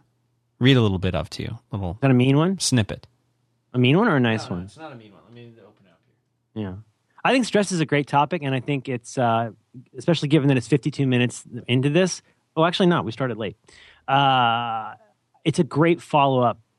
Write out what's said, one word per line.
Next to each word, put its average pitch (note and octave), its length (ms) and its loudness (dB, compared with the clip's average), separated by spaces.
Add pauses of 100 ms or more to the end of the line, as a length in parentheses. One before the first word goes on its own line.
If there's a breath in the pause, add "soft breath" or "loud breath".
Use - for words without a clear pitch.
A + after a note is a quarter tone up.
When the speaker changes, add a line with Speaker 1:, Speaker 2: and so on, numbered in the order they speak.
(580)
Speaker 1:
read C3 180 4
a B2 40 4
little G2 180 2
bit F2+ 160 -4
of D#2 160 -4
to - 120 -12
you. - 160 -10 (140)
A - 40 -6
little F#2+ 160 -6
Speaker 2:
Is G#2 80 -12
that C3+ 100 2
a B2+ 40 4
mean C3 220 2
one? E3+ 220 0
Speaker 1:
snippet. - 480 -2 (680)
Speaker 2:
A B2+ 40 -4
mean B2+ 200 4
one A#3 100 2
or D#3+ 80 2
a C3 40 2
nice A2 240 0
Speaker 1:
No, - 60 -12
no, G2 60 -6
Speaker 2:
one? F2+ 80 -10
Speaker 1:
it's G2 140 -20
not D#3 140 -18
a B2 40 -18
mean G#2+ 160 -20
one. E2+ 120 -20
Let A2 100 -20
me A#2+ 180 -20 (120)
open - 220 -20
it F2+ 40 -20
up E2 100 -20 (540)
here. A2 100 -8
Speaker 2:
Yeah. F#2 100 -10 (500 soft breath)
I F#3 80 2
think B3+ 120 2
stress G3+ 280 0
is E3+ 80 0
a D3+ 60 0
great C#3+ 200 0
topic, D3+ 360 0
and C3+ 120 -2
I C3 60 -2
think C#3 280 -6
it's, B2 300 -8
uh, A#2 320 0 (480)
especially D3+ 300 0
given C#3 200 4
that C#3 80 4
it's A#2+ 120 -2
fifty-two C#3 400 0
minutes B2 340 0 (240)
into C3 240 0
this. F3 320 0 (340)
Oh, D#3+ 80 2
actually, F3+ 220 2
not. D#3+ 180 2
We G#2+ 60 -8
started A#2+ 260 -6
late. G#2 200 -8 (500 soft breath)
Uh, A#2 880 0 (500)
it's D#3+ 140 -2
a F3 60 2
great E3 360 0
follow-up C3 600 0 (180)